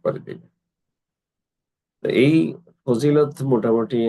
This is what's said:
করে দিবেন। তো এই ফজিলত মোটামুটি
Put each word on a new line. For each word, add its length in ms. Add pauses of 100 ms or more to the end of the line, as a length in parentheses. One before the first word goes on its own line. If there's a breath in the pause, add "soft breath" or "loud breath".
করে 180
দিবেন। 320 (1500)
তো 80
এই 260 (500)
ফজিলত 560
মোটামুটি 680